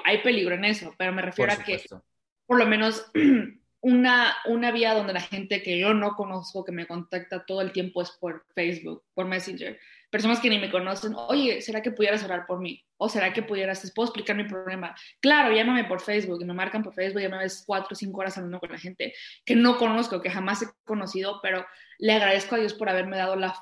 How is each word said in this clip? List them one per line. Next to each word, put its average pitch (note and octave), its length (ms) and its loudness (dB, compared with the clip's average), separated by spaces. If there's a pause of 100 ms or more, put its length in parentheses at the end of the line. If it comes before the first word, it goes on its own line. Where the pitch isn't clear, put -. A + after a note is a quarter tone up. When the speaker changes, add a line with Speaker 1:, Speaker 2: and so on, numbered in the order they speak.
Speaker 1:
hay G#3 200 2
peligro G3 320 2
en F#3+ 100 -2
eso, G#3 320 -2
pero F#3 160 -2
me F#3+ 80 -2
refiero G3 320 0
Speaker 2:
Por G3+ 80 -2
Speaker 1:
a - 20 -12
que G3+ 140 -4
Speaker 2:
supuesto. - 260 -16 (440)
Speaker 1:
por B3 100 6
lo A#3 80 8
menos G#3+ 480 2
<clears throat> - 680 4
una, B3 540 6 (100)
una A#3 260 2
vía A3+ 240 2
donde G3 180 0
la F3+ 80 -2
gente G3 400 -6
que F3+ 180 -2
yo G3+ 140 4
no G#3 220 0
conozco, F#3+ 480 -6
que F#3 80 -8
me E3+ 160 -8
contacta F3 580 -8
todo F#3+ 160 -4
el F#3+ 100 -4
tiempo F3+ 300 -4
es F3 100 -8
por E3 340 -10 (100)
Facebook, E3 480 -4 (100)
por F3+ 140 -4
Messenger. F#3 520 -6 (320)
Personas A3+ 300 2
que B3 80 4
ni G#3 100 4
me G3 100 -4
conocen, G3 460 -2
"Oye, B3+ 460 0
¿será A3 200 -6
que A#3+ 100 -2
pudieras G#3 320 2
orar F3+ 220 -4
por F3+ 140 -4
mí? F3 240 -10 (140)
¿O G#3 100 -2
será F#3+ 240 0
que G#3+ 120 -4
pudieras, F#3+ 380 -4
te F#3+ 140 -12
puedo A#3 120 0
explicar G#3 280 -4
mi G#3 80 -2
problema?". F#3 500 -8 (280)
Claro, C4+ 340 6
llámame A#3 300 4
por F3+ 160 -4
Facebook, F#3+ 400 -2
y F3 40 -8
me F3+ 80 -6
marcan G3 300 -4
por F#3+ 100 -10
Facebook, G3 280 -2
ya F#3+ 80 -2
me F#3+ 80 -6
ves F#3+ 280 -6
cuatro F#3+ 280 -2
o - 20 -10
cinco G3 240 -8
horas F#3+ 180 -4
hablando F3+ 220 -8
con E3 120 -10
la E3 60 -12
gente - 360 -8 (320)
que A#3 100 2
no B3 220 8
conozco, A3+ 440 0
que F#3 80 -4
jamás F#3+ 340 -2
he - 20 -4 (180)
conocido, G3 580 -6
pero F#3 240 -2 (320)
le G#3+ 140 2
agradezco G3+ 440 4
a A#3 40 2
Dios G#3+ 140 0
por G#3 160 -2
haberme F#3+ 280 -2
dado F#3+ 200 0
la F#3 240 -2